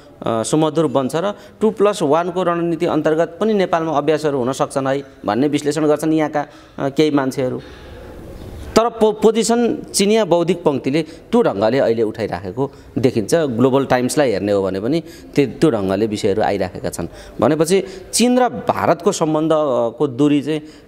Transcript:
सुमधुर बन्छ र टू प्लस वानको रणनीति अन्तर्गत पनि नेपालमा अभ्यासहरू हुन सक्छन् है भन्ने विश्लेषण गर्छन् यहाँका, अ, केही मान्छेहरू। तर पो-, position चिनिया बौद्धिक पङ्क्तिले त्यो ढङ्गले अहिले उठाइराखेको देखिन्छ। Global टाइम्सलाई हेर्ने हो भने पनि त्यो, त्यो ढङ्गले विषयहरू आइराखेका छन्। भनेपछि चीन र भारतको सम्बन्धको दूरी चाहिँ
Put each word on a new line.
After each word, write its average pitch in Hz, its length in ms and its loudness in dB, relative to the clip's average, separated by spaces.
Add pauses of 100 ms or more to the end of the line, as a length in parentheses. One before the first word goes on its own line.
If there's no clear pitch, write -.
(260)
सुमधुर 151 600 0
बन्छ 127 300 0
र 196 180 -2 (260)
टू 220 100 4
प्लस 202 320 0
वानको 170 400 0
रणनीति 170 440 0
अन्तर्गत 156 540 0
पनि 214 140 2
नेपालमा 170 380 0
अभ्यासहरू 147 460 0
हुन 123 140 0
सक्छन् 135 340 -2
है 139 160 0 (240)
भन्ने 117 220 2
विश्लेषण 147 380 0
गर्छन् 151 260 2
यहाँका, 151 340 0 (320)
अ, 139 100 -2
केही 156 220 2
मान्छेहरू। 131 500 0 (1160)
तर 226 120 2
पो-, 214 340 -2
position 226 540 0
चिनिया 214 480 0
बौद्धिक 170 400 0
पङ्क्तिले 139 380 0
त्यो - 400 -2
ढङ्गले 113 360 2
अहिले 117 240 2
उठाइराखेको 104 680 -4 (280)
देखिन्छ। 117 360 2
Global 131 520 2
टाइम्सलाई 127 440 2
हेर्ने 101 220 0
हो 98 100 2
भने 95 180 -2
पनि 143 220 -2 (320)
त्यो, 143 120 4
त्यो 151 240 2
ढङ्गले 101 360 0
विषयहरू 104 360 0
आइराखेका 92 460 -2
छन्। 85 180 -6 (340)
भनेपछि 160 440 2 (280)
चीन 247 260 2
र 247 100 4
भारतको 196 640 0
सम्बन्धको 151 920 0
दूरी 143 360 2
चाहिँ 147 200 -4 (260)